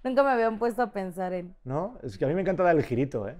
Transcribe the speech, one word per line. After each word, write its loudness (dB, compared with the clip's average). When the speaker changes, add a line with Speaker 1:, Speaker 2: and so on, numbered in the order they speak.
Speaker 1:
nunca 2
me 4
habían 2
puesto 0
a -4
pensar -4
en. -8
Speaker 2:
¿No? -6
Es -10
que 2
a 2
mí 0
me 0
encanta 0
dar 6
el 4
girito, -2
¿eh? -10